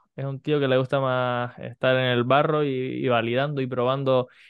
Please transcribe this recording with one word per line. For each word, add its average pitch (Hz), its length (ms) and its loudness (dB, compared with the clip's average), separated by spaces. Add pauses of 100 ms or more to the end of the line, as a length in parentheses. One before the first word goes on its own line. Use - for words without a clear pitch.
(160)
Es 135 80 -8
un 139 160 -8
tío 151 220 0
que 135 80 2
le 127 80 4
gusta 135 240 0
más 123 580 -2
estar 127 380 0
en 127 80 0
el 123 180 2
barro 151 400 2
y, 143 60 -2
y 127 400 -4
validando 123 520 0
y 127 60 -4
probando 127 600 0 (200)